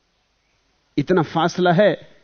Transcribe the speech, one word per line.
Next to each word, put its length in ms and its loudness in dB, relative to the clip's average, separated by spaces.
इतना 260 0
फासला 500 -2
है 200 2